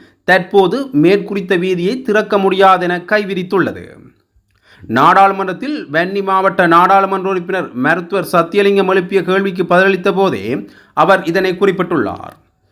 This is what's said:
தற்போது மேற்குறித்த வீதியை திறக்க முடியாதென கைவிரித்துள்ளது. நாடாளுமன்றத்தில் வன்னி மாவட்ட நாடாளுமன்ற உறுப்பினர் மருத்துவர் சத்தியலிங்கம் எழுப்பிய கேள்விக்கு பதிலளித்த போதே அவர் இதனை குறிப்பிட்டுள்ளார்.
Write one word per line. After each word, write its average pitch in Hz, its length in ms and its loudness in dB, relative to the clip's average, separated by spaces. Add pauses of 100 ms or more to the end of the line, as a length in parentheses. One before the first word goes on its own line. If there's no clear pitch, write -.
(240)
தற்போது 190 680 2
மேற்குறித்த 185 640 0
வீதியை 185 460 -2
திறக்க 208 360 0
முடியாதென 185 680 2
கைவிரித்துள்ளது. 185 800 -4 (1000)
நாடாளுமன்றத்தில் 190 1040 2
வன்னி 185 320 -2
மாவட்ட 190 440 0
நாடாளுமன்ற 190 600 2
உறுப்பினர் 185 440 -6
மருத்துவர் 170 580 -2
சத்தியலிங்கம் 196 560 2
எழுப்பிய 185 360 0
கேள்விக்கு 190 400 -2
பதிலளித்த 190 500 2
போதே 151 540 -2 (260)
அவர் 170 300 2
இதனை 180 300 -2
குறிப்பிட்டுள்ளார். 175 840 -4 (320)